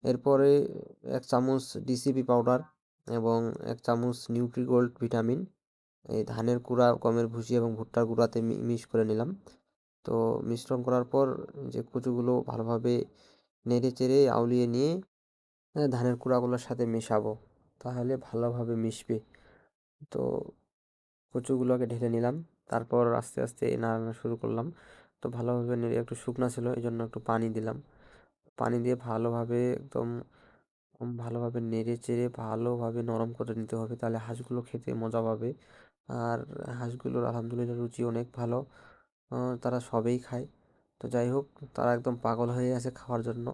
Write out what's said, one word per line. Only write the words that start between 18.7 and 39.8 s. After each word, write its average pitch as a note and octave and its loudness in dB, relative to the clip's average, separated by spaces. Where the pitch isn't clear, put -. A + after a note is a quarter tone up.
মিশবে। A2+ -2
তো - -4
কচুগুলোকে B2+ 0
ঢেলে A#2+ -2
নিলাম, A#2 2
তারপর A#2 2
আস্তে A#2+ -4
আস্তে A#2+ -2
নাড়ানো A2+ -2
শুরু A#2 -4
করলাম। A#2 -2
তো C3 -4
ভালোভাবে A#2+ 0
নেড়ে, A#2 0
একটু A#2+ -4
শুকনা B2 -2
ছিল, B2 -4
এই B2 -4
জন্য A#2 -2
একটু A2+ -6
পানি A2+ 0
দিলাম। A2 -4
পানি A#2+ 0
দিয়ে B2 0
ভালোভাবে A#2 -2
একদম, B2 -4
উম, A#2+ -6
ভালোভাবে A#2+ -4
নেড়ে A2+ -2
চেড়ে A#2+ -2
ভালোভাবে A#2 -2
নরম A#2 -2
করে A2+ -4
নিতে A2+ -4
হবে, A2+ -4
তাহলে A2+ -2
হাঁসগুলো A#2+ -6
খেতে - -8
মজা A2+ -2
পাবে। A2+ -2
আর A#2 -2
হাঁসগুলোর A#2+ -4
আলহামদুলিল্লাহ A#2+ -2
রুচি A#2+ -4
অনেক A#2+ -2
ভালো, B2 -2
আহ, B2+ -2
তারা B2 -2
সবেই A#2+ 0